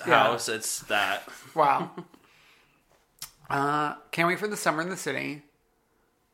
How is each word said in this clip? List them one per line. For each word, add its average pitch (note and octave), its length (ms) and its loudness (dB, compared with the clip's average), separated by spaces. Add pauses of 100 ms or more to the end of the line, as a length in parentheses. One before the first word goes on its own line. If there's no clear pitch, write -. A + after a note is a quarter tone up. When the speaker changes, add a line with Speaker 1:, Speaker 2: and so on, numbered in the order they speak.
Speaker 1:
Yeah. A2+ 200 6
Speaker 2:
house. A#2 240 0
It's A2 320 -6
that. G2+ 420 0 (320)
Speaker 1:
Wow. C#3+ 400 2
<laughs> F3+ 60 -12 (1500)
Uh, D3 440 0 (160)
can't E3+ 160 2
wait F3 100 0
for G3+ 100 -4
the G#3 80 -8
summer D#3 240 -2
in E3+ 100 -6
the F#3+ 60 -8
city. C#3 460 -6 (920)